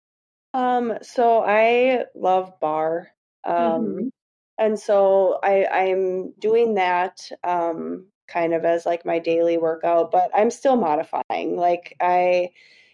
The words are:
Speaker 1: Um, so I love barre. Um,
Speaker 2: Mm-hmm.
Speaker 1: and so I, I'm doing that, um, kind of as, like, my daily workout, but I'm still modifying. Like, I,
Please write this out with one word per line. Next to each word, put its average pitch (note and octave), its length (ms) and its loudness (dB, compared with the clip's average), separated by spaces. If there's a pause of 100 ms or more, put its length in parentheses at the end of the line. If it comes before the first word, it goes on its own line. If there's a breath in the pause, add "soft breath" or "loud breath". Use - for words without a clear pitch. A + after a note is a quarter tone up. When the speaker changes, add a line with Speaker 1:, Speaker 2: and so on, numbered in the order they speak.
(540)
Speaker 1:
Um, B3 480 -2
so A#3 420 2
I A#3+ 600 2 (100)
love F#3 460 -2
barre. D#3+ 460 -4 (360)
Um, - 120 -4
Speaker 2:
Mm-hmm. F#3+ 520 -2 (500)
Speaker 1:
and A3 220 0
so G3 640 2
I, G3 220 2
I'm F#3 760 -2
doing A3+ 360 2
that, F3+ 540 -2 (140)
um, E3+ 600 -4 (240)
kind E3+ 240 -2
of D#3+ 100 -2
as, E3+ 220 0
like, E3+ 200 -4
my E3+ 140 -2
daily E3 380 0
workout, E3 520 0
but F3+ 240 2
I'm G#3+ 160 2
still B3+ 280 0
modifying. E3 800 -4
Like, F3 420 -2
I, F3+ 500 2 (440 soft breath)